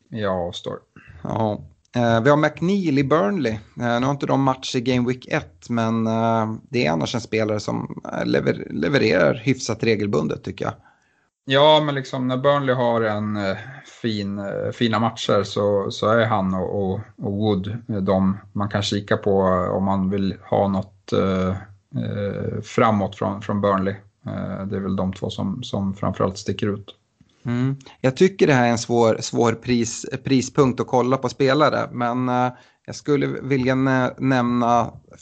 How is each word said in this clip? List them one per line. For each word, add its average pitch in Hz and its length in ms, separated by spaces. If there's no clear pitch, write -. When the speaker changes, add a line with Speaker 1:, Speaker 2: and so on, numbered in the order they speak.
Speaker 1:
jag 92 380
avstår. - 320
Speaker 2:
Ja. 107 380
Eh, 117 260
vi 120 80
har 147 80
McNeil 160 640
i 143 40
Burnley. 156 500
Eh, 110 60
nu 127 60
har 139 60
inte 139 140
de 135 180
match 131 320
i 131 60
Game 123 260
Week 127 200
ett, - 420
men, 113 380
eh, 113 460
det 123 160
är 151 60
annars 151 240
en 117 60
spelare 107 380
som, - 420
eh, - 120
lever-, - 440
levererar 139 640
hyfsat 123 500
regelbundet 113 600
tycker - 220
jag. 110 80
Speaker 1:
Ja, 147 380
men 143 100
liksom 131 320
när 127 100
Burnley 139 380
har 120 260
en, 104 360
eh, 98 200
fin, 101 380
eh, 101 340
fina 113 260
matcher 113 440
så, 101 480
så 104 180
är 113 160
han 98 280
och, 92 300
och, 95 160
och 123 140
Wood, 101 360
eh, 110 60
de 95 420
man 101 160
kan 104 120
kika 104 360
på, 98 300
eh, 92 280
om 95 80
man 98 260
vill 98 260
ha 101 180
något, 95 460
eh, 95 360
eh, 101 600
framåt 104 520
från, 104 260
från 107 200
Burnley. 98 340
Eh, 98 400
det 101 100
är 98 60
väl 98 140
de 95 180
två 104 160
som, 98 340
som 98 300
framförallt 95 440
sticker 101 300
ut. 101 280
Speaker 2:
Mm. 123 300
Jag 131 160
tycker 190 300
det 151 60
här 123 140
är 120 40
en 117 60
svår, 117 420
svår 120 340
pris, 117 520
prispunkt 131 560
att 113 80
kolla 127 300
på 123 120
spelare, 131 640
men, 123 380
eh, 123 220
jag - 80
skulle 143 320
vilja 131 480
nä-, 131 420
nämna 120 760